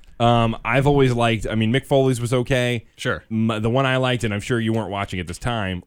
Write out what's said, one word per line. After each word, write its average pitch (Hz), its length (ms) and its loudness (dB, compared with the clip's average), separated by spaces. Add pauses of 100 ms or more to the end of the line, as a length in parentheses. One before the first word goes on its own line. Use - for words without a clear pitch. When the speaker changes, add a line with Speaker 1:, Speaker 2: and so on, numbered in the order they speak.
(440)
Speaker 1:
Um, 113 200 0
I've 127 220 0
always 139 280 4
liked, 117 360 0
I 107 60 -2
mean, 110 180 2
Mick 123 140 0
Foley's 135 340 2
was 117 100 -2
okay. 123 540 0 (100)
Speaker 2:
Sure. - 360 -6
Speaker 1:
M-, 110 160 0 (120)
the 113 120 0
one 135 160 2
I 131 100 2
liked, 127 260 0
and 110 120 -2
I'm 104 40 -2
sure 117 200 -2
you 110 120 -2
weren't 110 200 -2
watching 98 280 -6
at 90 60 -6
this 87 140 -12
time, 98 480 -4